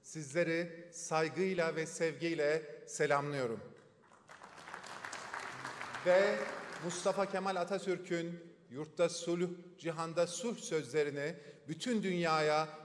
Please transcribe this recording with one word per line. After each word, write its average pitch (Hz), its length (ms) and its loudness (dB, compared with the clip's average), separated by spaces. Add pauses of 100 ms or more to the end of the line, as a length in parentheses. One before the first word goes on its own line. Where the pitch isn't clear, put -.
sizleri 165 880 0
saygıyla 165 840 2
ve 160 100 -2
sevgiyle 156 1000 0
selamlıyorum. 143 720 2 (2500)
Ve 196 300 8 (480)
Mustafa 185 420 2
Kemal 190 300 0
Atatürk'ün 175 840 0 (300)
"Yurtta 151 380 0
sulh, 170 400 0 (300)
cihanda 165 480 0
sulh" 214 320 -4
sözlerini 147 760 0 (340)
bütün 202 340 0
dünyaya 160 680 4 (160)